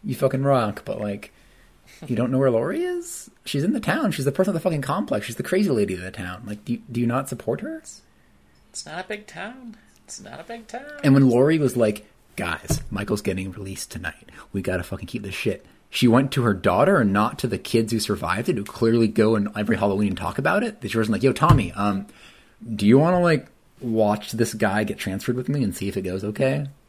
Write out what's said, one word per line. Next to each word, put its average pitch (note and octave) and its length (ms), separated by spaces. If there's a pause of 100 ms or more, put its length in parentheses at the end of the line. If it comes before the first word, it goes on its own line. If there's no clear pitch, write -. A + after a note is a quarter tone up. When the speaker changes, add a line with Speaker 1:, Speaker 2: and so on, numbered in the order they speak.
Speaker 1:
you C3 140
fucking C3 260
rock," B2 420
but, - 160
like, G#2 320 (720)
you A#2+ 100
don't A#2 160
know C3 60
where C3+ 120
Laurie C#3+ 320
is? F4+ 480 (140)
She's C#3 180
in F#3+ 120
the B3 60
town. A#3 300
She's C#3+ 140
the C3+ 80
person F#3+ 180
of F#3 40
the D#3+ 60
fucking D#3 220
complex. C#3+ 440
She's A2+ 100
the - 80
crazy G3 260
lady G2+ 240
of F2+ 60
the F#2 100
town. F#2 360
Like, G#2 180
do A#2+ 80
you, A2+ 180
do A#2+ 100
you A#2+ 60
not C3 220
support - 320
her? D#4 200 (920)
Speaker 2:
It's - 160
not D#3+ 180
a - 40
big G#3 200
town. A#3 480 (280)
It's - 160
not C#3+ 200
a - 40
big A#3 220
town. B3+ 180 (200)
Speaker 1:
And C#3 100
when C3+ 160
Laurie C#3 280
was C3+ 180
like, G#2+ 280 (320)
"Guys, - 440 (100)
Michael's G#2 320
getting F#2+ 300
released F#2+ 400
tonight. - 380 (220)
We G2+ 100
gotta F#2 200
fucking F#2+ 240
keep - 160
this G2 120
shit." - 300 (260)
She - 180
went C3 240
to C3 100
her A2+ 120
daughter G#2+ 440
and G#2+ 140
not G#2 280
to - 60
the A2+ 120
kids A2+ 340
who A2+ 80
survived G2 480
it, D3+ 80
who G2+ 80
clearly A2+ 440
go A2 280
in G2+ 200
every G#2+ 200
Halloween G2+ 320
and F#2+ 80
talk - 220
about E3 240
it. - 160 (120)
She - 80
wasn't A2 140
like, G2 100
"Yo, G#2+ 100
Tommy, G#2 400
um, G2+ 340 (680)
do G2+ 120
you A#2 120
wanna, F3 220
like, E3+ 260 (340)
watch A2 520
this A2+ 220
guy G#2+ 300
get G2+ 140
transferred G2 380
with B2+ 120
me C#3+ 140
and G2 140
see G2 120
if F#2+ 80
it G2 60
goes F#2+ 220
okay?" C3+ 420 (220)